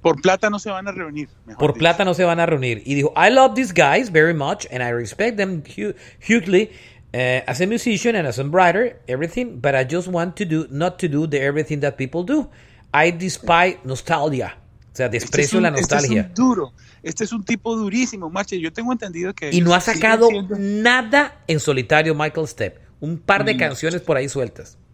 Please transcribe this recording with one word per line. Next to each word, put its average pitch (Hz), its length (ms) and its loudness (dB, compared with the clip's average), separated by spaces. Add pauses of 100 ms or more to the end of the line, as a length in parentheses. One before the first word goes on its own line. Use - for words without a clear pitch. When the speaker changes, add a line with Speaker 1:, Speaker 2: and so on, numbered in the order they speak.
Speaker 1:
por 160 220 2
plata 190 260 4
no 208 100 -2
se 214 120 -8
van 190 180 -8
a 202 40 -8
reunir, 151 360 -10 (160)
mejor 110 160 -20
Speaker 2:
Por 143 140 2
Speaker 1:
dicho. - 60 -10
Speaker 2:
plata 170 260 2
no 180 80 0
se 180 100 0
van 170 160 2
a 170 60 2
reunir. 131 400 -2
Y 135 80 -2
dijo, 143 200 0
"I 175 160 6
love 262 240 6
these 220 200 -2
guys 175 360 4
very 160 220 4
much 156 400 -4
and 127 100 -4
I 123 100 -2
respect 185 440 -4
them 190 260 -4 (140)
hu-, 208 180 -6 (320)
hugely, 214 440 2 (440)
eh, 127 320 0
as 123 140 -4
a 185 60 2
musician 226 500 0
and 165 100 -2
as 123 120 -4
a 135 40 -4
writer, 180 640 2
everything, 165 560 -6
but 139 120 2
I 131 140 2
just 170 200 -4
want 175 280 -4
to 208 80 -4
do, 160 260 -2
not 160 280 -4
to 180 100 -2
do 151 200 -2
the 143 140 -2
everything 147 380 -2
that 143 160 -2
people 135 280 -6
do. 269 260 -2 (420)
I 160 200 4
despise 175 720 0
nostalgia." 135 720 -2 (340)
O - 40 -20
sea, 127 100 -2
Speaker 1:
Este 113 100 -2
es 113 60 -2
Speaker 2:
desprecio 143 360 0
Speaker 1:
un, 185 40 4
Speaker 2:
la 175 80 4
Speaker 1:
este 139 100 -2
es - 100 -2
Speaker 2:
nostalgia. 120 380 2
Speaker 1:
un - 60 -20
duro. 226 380 0 (300)
Este 165 220 -6
es 202 80 -8
un 214 120 -6
tipo 226 320 -4
durísimo, 214 540 -4
Mache. 190 300 -6
Yo 160 120 -6
tengo 247 200 -4
entendido 185 420 -6
que 147 180 -8
Speaker 2:
Y 175 80 4
no 175 120 4
ha 180 40 6
Speaker 1:
ellos 180 80 2
siguen 220 160 -2
Speaker 2:
sacado 226 280 6
Speaker 1:
siendo 202 300 -2
Speaker 2:
nada 233 880 0
en 156 140 0
solitario, 151 540 2
Michael 151 320 -4
Stipe. - 320 -8 (220)
Un 156 180 -8
par 196 260 2
de 135 100 0
Speaker 1:
Mm. 127 40 -4
Speaker 2:
canciones 156 440 -2
por 151 140 0
ahí 135 120 -2
sueltas. - 500 -8 (160)